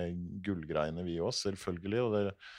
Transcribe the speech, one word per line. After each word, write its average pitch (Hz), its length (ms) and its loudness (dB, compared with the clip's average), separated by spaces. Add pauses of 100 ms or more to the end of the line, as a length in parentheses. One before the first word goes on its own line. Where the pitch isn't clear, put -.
(400)
gullgreiene 80 640 0
vi 85 140 0
også, 101 320 0
selvfølgelig, 98 500 0
og 117 140 2
det, 104 80 6 (360)